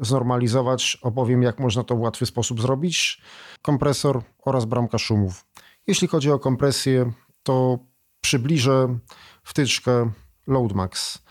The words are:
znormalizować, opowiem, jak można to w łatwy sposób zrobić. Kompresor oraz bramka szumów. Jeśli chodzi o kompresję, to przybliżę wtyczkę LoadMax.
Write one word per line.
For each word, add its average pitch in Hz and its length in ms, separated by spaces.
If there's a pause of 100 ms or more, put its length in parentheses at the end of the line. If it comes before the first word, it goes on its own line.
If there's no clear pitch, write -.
znormalizować, 123 1000
opowiem, 123 420
jak 120 160
można 123 240
to 123 120
w 113 40
łatwy 113 260
sposób 113 360
zrobić. 135 600 (400)
Kompresor 139 600 (240)
oraz 131 200
bramka 117 320
szumów. 104 480 (420)
Jeśli 185 200
chodzi 147 240
o 139 80
kompresję, 127 720 (320)
to 127 360 (420)
przybliżę 131 800 (440)
wtyczkę 120 680 (360)
LoadMax. 101 720 (120)